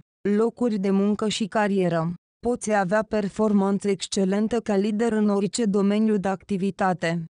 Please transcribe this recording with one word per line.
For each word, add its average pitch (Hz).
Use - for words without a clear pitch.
Locuri 226
de 196
muncă 202
și 208
carieră. 175
Poți 233
avea 208
performanță 208
excelentă 202
ca 214
lider 214
în 214
orice 202
domeniu 208
de 196
activitate. 185